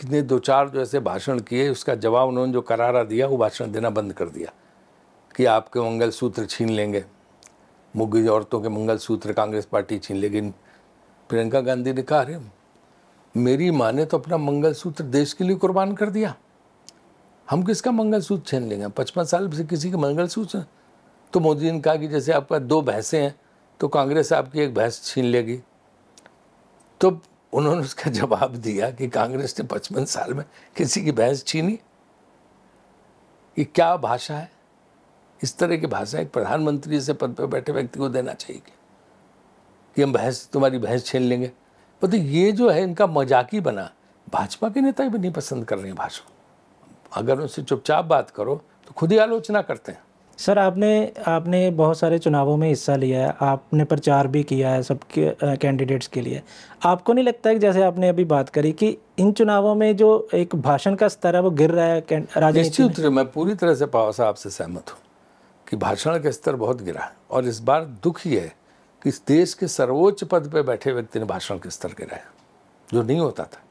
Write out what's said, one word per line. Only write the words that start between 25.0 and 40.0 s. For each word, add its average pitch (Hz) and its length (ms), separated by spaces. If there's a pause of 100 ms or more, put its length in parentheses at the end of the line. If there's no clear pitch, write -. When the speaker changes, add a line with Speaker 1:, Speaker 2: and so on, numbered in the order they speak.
Speaker 1:
छीन 127 220
लेगी। 120 340 (1400)
तो 185 200 (320)
उन्होंने 151 280
उसका 135 300
जवाब 120 440
दिया 110 360
कि 127 160
कांग्रेस 127 520
ने 139 80
पचपन - 380
साल - 280
में 139 120 (320)
किसी - 260
की 151 80
भैंस 127 320
छीनी? 175 360 (1800)
ये 143 60
क्या 175 320
भाषा 123 380
है? 156 160 (920)
इस - 140
तरह 170 200
की 160 100
भाषा 104 320
एक 151 120
प्रधानमंत्री 151 640
जैसे 143 180
पद 123 200
पर - 120
बैठे 131 260
व्यक्ति 139 280
को 135 100
देना 123 240
चाहिए - 320
कि, - 60 (1200)
कि 143 60